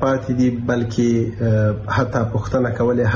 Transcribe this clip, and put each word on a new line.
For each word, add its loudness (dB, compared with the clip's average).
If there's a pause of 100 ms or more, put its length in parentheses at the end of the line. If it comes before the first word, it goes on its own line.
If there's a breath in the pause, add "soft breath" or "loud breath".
پاتې -2
دي، 2
بلکې، 0
آه، 2 (160)
حتی 0
پوښتنه -2
کول 2
یې 2